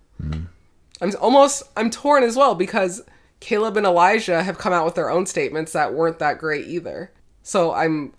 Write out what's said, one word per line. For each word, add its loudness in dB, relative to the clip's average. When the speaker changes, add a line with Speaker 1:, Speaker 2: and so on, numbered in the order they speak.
Speaker 1:
Mm-hmm. -6
Speaker 2:
I'm 0
s-, -4
almost, 4
I'm 0
torn 2
as 0
well 4
because -2
Caleb -2
and 0
Elijah 4
have -4
come -2
out 0
with -2
their -2
own 0
statements -4
that -2
weren't -2
that -2
great -4
either. -10
So 0
I'm, -2